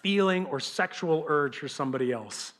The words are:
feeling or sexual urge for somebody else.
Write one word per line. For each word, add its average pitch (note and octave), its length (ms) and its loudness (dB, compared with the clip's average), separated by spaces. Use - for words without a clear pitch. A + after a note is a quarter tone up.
feeling F#3+ 440 2
or C#3 160 -4
sexual E3 680 0
urge D3 300 2
for C#3+ 100 -8
somebody C3 460 0
else. G#2+ 460 -8